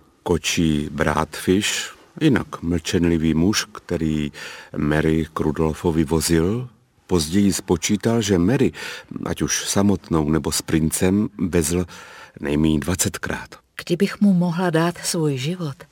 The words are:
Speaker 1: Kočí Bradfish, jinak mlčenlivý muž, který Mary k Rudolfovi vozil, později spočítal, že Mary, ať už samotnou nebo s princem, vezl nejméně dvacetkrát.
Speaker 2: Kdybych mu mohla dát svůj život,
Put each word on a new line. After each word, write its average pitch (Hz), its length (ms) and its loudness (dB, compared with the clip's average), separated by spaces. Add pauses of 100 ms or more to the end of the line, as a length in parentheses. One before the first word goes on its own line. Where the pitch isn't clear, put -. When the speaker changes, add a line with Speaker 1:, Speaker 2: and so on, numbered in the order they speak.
(240)
Speaker 1:
Kočí 78 720 0
Bradfish, 78 1040 0 (240)
jinak 123 420 0
mlčenlivý 82 720 2
muž, 82 380 2
který 78 600 -4 (440)
Mary 78 580 2
k - 60 -6
Rudolfovi 78 640 0
vozil, 82 640 0 (380)
později 92 460 2
spočítal, 107 680 0
že 98 160 2
Mary, 101 340 2 (520)
ať - 180 -4
už - 260 -2
samotnou 85 640 2
nebo 80 220 0
s - 100 -2
princem, 92 640 2 (100)
vezl 87 480 0 (540)
nejméně 76 380 2
dvacetkrát. - 760 -4 (300)
Speaker 2:
Kdybych 175 360 -2
mu 202 120 6
mohla 175 380 0
dát 170 280 0
svůj 151 380 -2
život, 151 400 -6 (160)